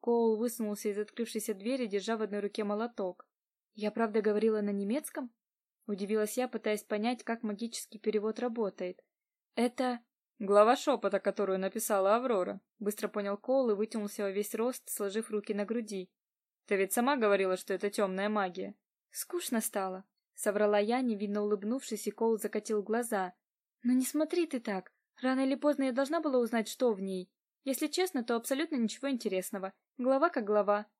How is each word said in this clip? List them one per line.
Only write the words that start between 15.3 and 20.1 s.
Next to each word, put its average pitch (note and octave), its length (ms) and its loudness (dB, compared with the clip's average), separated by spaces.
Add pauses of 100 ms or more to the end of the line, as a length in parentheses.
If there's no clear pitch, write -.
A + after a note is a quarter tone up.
руки G#3 240 -4
на G3+ 100 -2
груди. G#3+ 460 -6 (560)
"Ты G#3 80 2
ведь F#3+ 180 0
сама B3 220 2
говорила, G3 420 4
что - 160 -6
это G3+ 160 -2
тёмная G3 400 0
магия". G3 460 -2 (340)
"Скучно - 500 -4
стало", F#3+ 440 -4 (320)